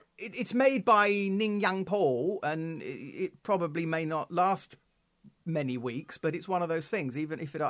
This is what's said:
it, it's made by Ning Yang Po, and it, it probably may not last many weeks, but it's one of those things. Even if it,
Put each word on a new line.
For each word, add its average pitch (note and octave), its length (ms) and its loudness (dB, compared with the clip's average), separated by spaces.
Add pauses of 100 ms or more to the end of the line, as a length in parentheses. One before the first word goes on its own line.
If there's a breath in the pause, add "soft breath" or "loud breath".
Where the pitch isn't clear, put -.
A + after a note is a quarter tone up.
(180)
it, G#3 200 -12
it's G#3+ 160 -4
made C4+ 300 4
by G#3 240 8
Ning G3+ 520 2
Yang F#3+ 240 2
Po, E3+ 580 2
and D#3+ 380 -4
it, D2+ 60 -8
it C#3 560 -8
probably E3+ 420 -2
may D#3+ 220 -2
not D#3 240 -4
last F3+ 460 0 (680)
many D3 320 -2
weeks, A#2+ 400 -6
but D#3 180 -2
it's F3 140 -8
one F3+ 140 0
of E3 80 -2
those E3 180 -2
things. C#3+ 300 -4
Even D#3 220 -4
if C#3+ 140 -8
it, D3+ 160 -4